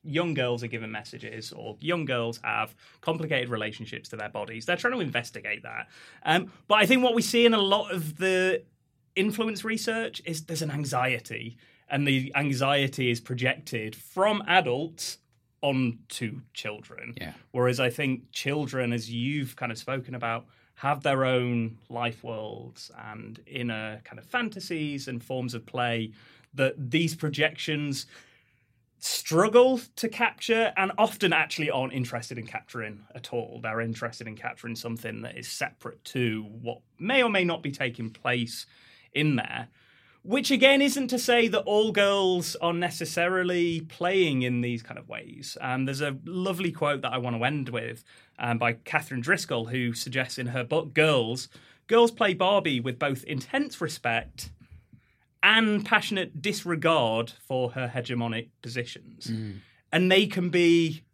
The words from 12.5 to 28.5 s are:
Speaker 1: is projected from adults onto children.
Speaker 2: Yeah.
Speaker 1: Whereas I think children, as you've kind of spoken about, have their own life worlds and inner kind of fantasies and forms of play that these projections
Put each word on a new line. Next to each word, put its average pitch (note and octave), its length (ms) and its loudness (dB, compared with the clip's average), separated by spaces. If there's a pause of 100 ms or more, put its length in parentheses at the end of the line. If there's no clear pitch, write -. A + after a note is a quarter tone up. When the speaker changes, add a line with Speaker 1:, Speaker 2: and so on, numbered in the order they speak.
Speaker 1:
is A#2 120 0
projected B2 760 -4
from G3+ 500 0
adults D#3+ 760 0 (420)
onto B2+ 800 -2 (120)
children. A2 600 -12
Speaker 2:
Yeah. D#2 180 -10 (180)
Speaker 1:
Whereas B2 280 2
I B2+ 100 4
think C3 440 -2
children, C3 580 -2
as A2+ 180 -4
you've B2+ 460 -4
kind A#2+ 160 -6
of A2+ 60 -10
spoken B2+ 380 -8
about, A#2 300 -4 (300)
have C#3 280 -2
their C3+ 220 2
own A#2+ 520 0 (120)
life A#2+ 320 -6
worlds A2+ 760 -12
and A2 480 -14
inner A2 580 -6
kind - 160 -18
of - 60 -20
fantasies E3+ 840 -6
and A#2+ 160 -8
forms B2+ 300 -4
of A#2 120 -8
play A#2 460 -2 (420)
that D#3 200 2 (160)
these D#3+ 260 2
projections D3 920 -2 (920)